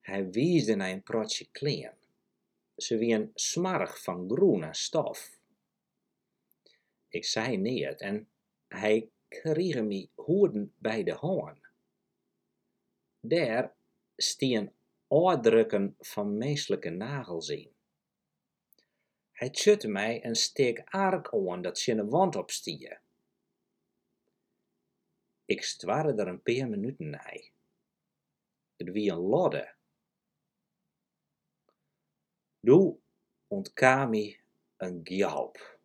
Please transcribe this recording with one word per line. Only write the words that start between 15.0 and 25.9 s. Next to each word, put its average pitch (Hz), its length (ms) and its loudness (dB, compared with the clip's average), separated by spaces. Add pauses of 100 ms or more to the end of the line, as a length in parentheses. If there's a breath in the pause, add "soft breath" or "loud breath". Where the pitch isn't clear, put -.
oordrukken 113 880 4
van 104 400 -4
menselijke 131 520 -2
nagels 90 580 -8
in. - 240 -8 (1600)
Hij 127 180 -8
tjutte 208 380 4
mij 107 360 -4
een 113 100 -2
steek - 500 0
ark 190 480 -2
aan 90 300 -2
dat 90 160 -6
ze - 120 -2
in 113 60 2
de 107 80 -2
wand 156 320 2
opstie. - 640 -10 (2500)
Ik - 180 -2
stwarre 135 520 -2